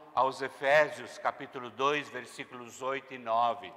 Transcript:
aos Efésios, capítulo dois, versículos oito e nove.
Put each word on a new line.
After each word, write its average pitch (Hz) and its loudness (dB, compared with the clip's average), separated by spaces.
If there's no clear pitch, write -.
aos 127 2
Efésios, 139 2
capítulo 131 -6
dois, 135 0
versículos 123 -12
oito 135 -4
e 131 -12
nove. 113 0